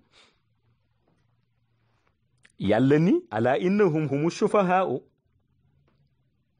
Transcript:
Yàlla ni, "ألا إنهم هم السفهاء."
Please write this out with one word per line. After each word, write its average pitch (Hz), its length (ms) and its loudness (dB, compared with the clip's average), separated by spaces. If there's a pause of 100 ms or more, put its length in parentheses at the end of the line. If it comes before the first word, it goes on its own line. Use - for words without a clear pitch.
(2500)
Yàlla 131 400 2
ni, 185 140 2 (200)
"ألا 120 280 0
إنهم 180 460 0
هم 143 200 -2
السفهاء." 185 760 -2 (1600)